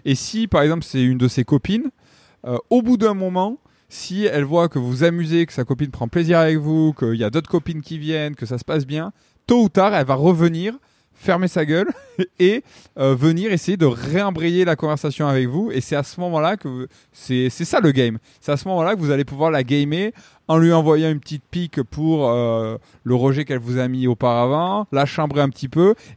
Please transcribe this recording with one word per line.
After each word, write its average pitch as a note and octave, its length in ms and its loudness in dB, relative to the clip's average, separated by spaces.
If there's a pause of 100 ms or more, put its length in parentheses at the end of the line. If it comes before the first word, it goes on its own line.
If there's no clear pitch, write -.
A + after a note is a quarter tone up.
Et C#3 120 0
si A3 320 -4
par D3+ 160 2
exemple D#3+ 200 0
c'est C3 200 -2
une B2+ 160 2
de B2+ 80 4
ses B2 160 0
copines, G#3+ 480 0 (560)
euh, B2 100 -4 (140)
au B3 100 4
bout A#3 160 2
d'un G#3 160 2
moment, F#3+ 440 -2 (300)
si G3+ 380 -6
elle D3 180 0
voit E3+ 260 2
que C#3+ 100 -4
vous B2 240 -2
amusez, E3+ 420 2
que - 80 -8
sa B2+ 100 -2
copine C3+ 280 -4
prend A#2+ 160 -6
plaisir E3+ 320 2
avec D#3+ 180 4
vous, D#3 400 2
qu'il A#2 180 0
y A2+ 80 -2
a G#2+ 60 0
d'autres D3+ 200 -2
copines D#3+ 320 -2
qui D#3+ 180 -10
viennent, D3+ 360 -4
que A#2+ 120 -12
ça B2 100 -6
se - 80 -8
passe D3+ 220 -2
bien, D#3 240 -8 (340)
tôt A#3+ 180 4
ou G3 60 4
tard G3+ 240 2
elle D3 120 0
va C3 100 0
revenir, E3+ 580 2 (420)
fermer F#3 340 0
sa D#3+ 160 0
gueule F3 240 0 (240)
<laughs> - 260 -4
et, G3+ 240 4 (340)
euh, C3+ 160 2
venir E3 380 0
essayer G3+ 240 -2
de E3 120 2
réembrayer E3 760 0
la E3+ 140 2
conversation D3+ 500 -4
avec C3 220 2
vous. F#3+ 200 -2
Et C3 120 -4
c'est - 160 -4
à C#3 60 -2
ce - 180 -16
moment-là E3+ 340 -2
que - 140 -10
vous, B2+ 160 -10 (260)
c'est, B2+ 380 -2
c'est E3+ 160 -6
ça C4+ 160 0
le D#3 100 8
game. A#2+ 280 2 (200)
C'est D3 140 -4
à C#3 40 2
ce F#3 120 -12
moment-là F3+ 260 0
que F3+ 60 -4
vous D3 100 0
allez C#3 140 0
pouvoir D3+ 260 -2
la C#3 140 0
gamer D3 480 -2 (340)
en D#3+ 100 2
lui E3 140 6
envoyant D#3+ 400 4
une D3+ 80 -4
petite D3 320 -12
pique E3+ 320 -4
pour, D3+ 460 -2
euh, A2+ 480 0 (260)
le B2 120 2
rejet C3+ 280 2
qu'elle C3+ 160 -4
vous B2 200 -4
a B2+ 100 0
mis B2+ 180 -2
auparavant, C3 880 0
la C#3 120 2
chambrer D3 360 -2
un C#3 80 2
petit C3 180 -8
peu F3 260 4 (240)